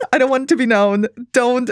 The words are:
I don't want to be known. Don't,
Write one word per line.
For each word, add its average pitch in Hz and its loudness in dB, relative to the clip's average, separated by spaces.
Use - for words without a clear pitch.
I - 2
don't 254 2
want 262 -2
to 339 2
be 247 -2
known. 202 2
Don't, 247 0